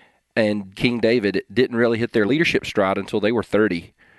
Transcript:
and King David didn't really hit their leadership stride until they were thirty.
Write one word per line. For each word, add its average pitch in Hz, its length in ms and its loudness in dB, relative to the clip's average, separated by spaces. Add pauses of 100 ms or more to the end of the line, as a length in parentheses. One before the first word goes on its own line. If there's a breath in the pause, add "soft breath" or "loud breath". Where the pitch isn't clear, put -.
(360 loud breath)
and 104 380 -2
King 120 260 0
David 104 520 0
didn't 120 240 0
really 117 220 2
hit 113 140 -4
their 107 140 2
leadership 156 400 0
stride 98 320 0
until 101 220 -6
they 104 120 0
were 113 100 0
thirty. 95 520 0 (240 soft breath)